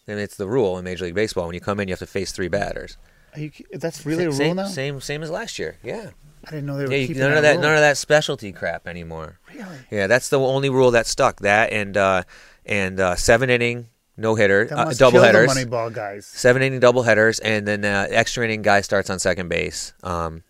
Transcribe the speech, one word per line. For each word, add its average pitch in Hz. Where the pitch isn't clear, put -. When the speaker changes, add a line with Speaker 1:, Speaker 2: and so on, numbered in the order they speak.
Speaker 1:
I 107
mean, 104
it's 101
the 101
rule 101
in 90
Major 92
League 85
Baseball. 92
When 85
you 90
come 101
in, 95
you 92
have 87
to 90
face 95
three 90
batters. 92
Speaker 2:
Are 151
you 151
ki-, -
that's 165
really 165
Speaker 1:
Sa-, -
Speaker 2:
a 156
rule 139
Speaker 1:
same, 156
Speaker 2:
now? 196
Speaker 1:
same, 139
same 147
as 156
last 202
year, 80
yeah. 175
Speaker 2:
I -
didn't 147
know 143
they 139
were 131
Speaker 1:
Yeah, 139
you, 131
Speaker 2:
keeping 131
Speaker 1:
none 139
Speaker 2:
that 151
Speaker 1:
of 151
that, 147
Speaker 2:
rule. 135
Speaker 1:
none 151
of 151
that 147
specialty 147
crap 85
anymore. 82
Speaker 2:
Really? 185
Speaker 1:
Yeah, 101
that's -
the 143
only 135
rule 127
that 117
stuck. 123
That 101
and, 101
uh, 95
and, 95
uh, 90
seven 123
inning 120
no 110
hitter, 104
Speaker 2:
That 147
Speaker 1:
uh, 120
Speaker 2:
must 143
Speaker 1:
double 127
Speaker 2:
kill 120
the 120
Speaker 1:
headers. 110
Speaker 2:
Moneyball 117
guys. 104
Speaker 1:
Seven 123
inning 131
double 123
headers, 110
and 107
then, 104
uh, 101
extra 117
inning 110
guy 101
starts 98
on 92
second 90
base. 85
Um, 82